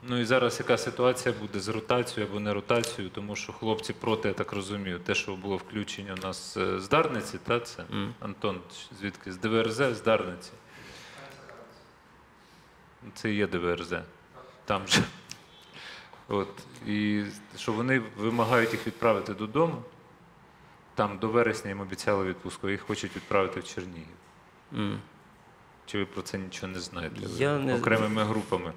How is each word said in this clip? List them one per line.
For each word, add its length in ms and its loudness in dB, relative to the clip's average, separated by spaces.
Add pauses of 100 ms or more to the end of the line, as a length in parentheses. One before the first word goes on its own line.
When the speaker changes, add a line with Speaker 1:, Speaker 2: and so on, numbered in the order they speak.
Speaker 1:
Ну 120 2
і 40 4
зараз 360 6
яка 180 6
ситуація 600 2
буде 200 -4
з 80 -6
ротацією 640 0
або 80 -2
не 140 0
ротацією, 600 0
тому 220 -6
що 160 -8
хлопці 400 -2
проти, 360 0
я 60 0
так 180 -4
розумію, 460 -4
те, 160 0
що 220 0
було 200 -2
включення 640 -6
у 80 -8
нас, 300 -6
е, 240 2
з 80 -8
Дарниці, 560 4
та, 160 2
це? 300 -10
Speaker 2:
Мгм. 300 -4
Speaker 1:
Антон, 400 -4 (400)
звідки? 320 -8
З 40 -10
Д 120 -2
В 60 2
Р 180 4
З, 220 2
з 80 -8
Дарниці. 480 2 (2750)
Це 180 -2
і 40 2
є 100 4
Д 120 0
В 80 2
Р 180 2
З. 180 -4 (640)
Там 240 0
же. 140 6 (1300)
От. 200 2 (380)
І 360 2 (360)
що 140 0
вони 300 4 (160)
вимагають 540 4
їх 140 -4
відправити 480 2
додому. 480 0 (1120)
Там 240 0
до 100 0
вересня 420 4
їм 100 -6
обіцяли 440 0
відпустку, 460 -4
їх 100 -2
хочуть 360 -4
відправити 440 0
в 40 -10
Чернігів. 420 -10 (680)
Speaker 2:
Мгм. 260 -2 (880)
Speaker 1:
Чи 120 -4
ви 80 0
про 160 -8
це 160 -6
нічого 340 -8
не 80 -6
знаєте? 360 -8 (200)
Speaker 2:
Я 220 4
не 180 2
з- 40 2
Speaker 1:
Окремими 440 4
групами. 520 0